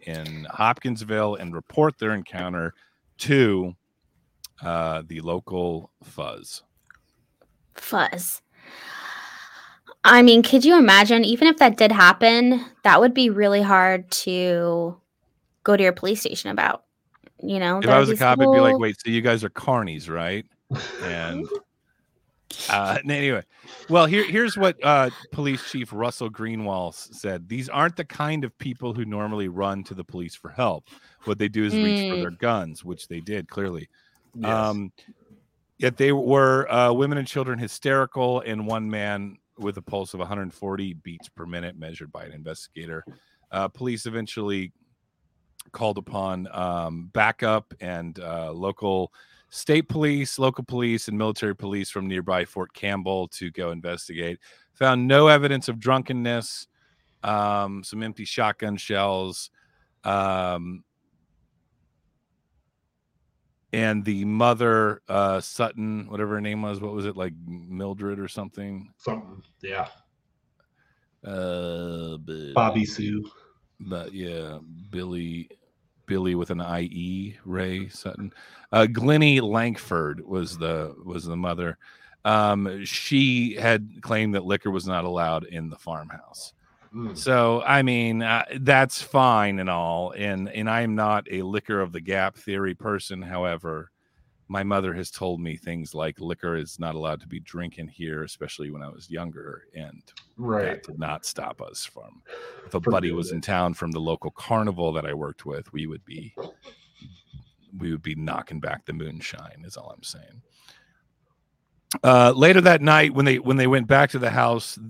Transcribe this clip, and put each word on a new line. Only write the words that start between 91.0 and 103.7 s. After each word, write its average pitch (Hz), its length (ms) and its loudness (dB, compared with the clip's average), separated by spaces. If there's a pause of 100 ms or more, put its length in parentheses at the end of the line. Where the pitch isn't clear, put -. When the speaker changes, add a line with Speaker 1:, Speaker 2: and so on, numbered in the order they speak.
Speaker 1:
a 95 120 -6
liquor 101 400 -4
of 87 100 -6
the 82 80 -10
gap 95 340 -4
theory 98 400 -6
person. 98 460 -8
However, 87 680 -8 (580)
my 98 160 -6
mother 98 300 -2
has 90 160 -10
told 90 320 -6
me 82 160 -8
things 85 360 -10
like, 78 240 -8
"Liquor 85 380 -8
is 78 220 -12
not 82 160 -8
allowed 78 260 -8
to - 80 -20
be - 120 -14
drinking 85 480 -14
here," 78 340 -10
especially 73 480 -14
when 73 120 -14
I 71 60 -16
was 80 220 -20
younger, 82 540 -14 (100)
and 78 280 -18 (360)
Speaker 3:
Right. 110 260 -4
Speaker 1:
that - 200 -8
did 78 140 -16
not 78 280 -8
stop - 340 -10
us - 240 -14
from, - 380 -20 (420)
if - 100 -8
a 92 60 -2
Speaker 3:
From 85 100 -2
Speaker 1:
buddy 90 180 2
Speaker 3:
doing 85 100 -4
Speaker 1:
was 85 140 -6
Speaker 3:
it. - 20 -6
Speaker 1:
in 82 80 -8
town 87 320 0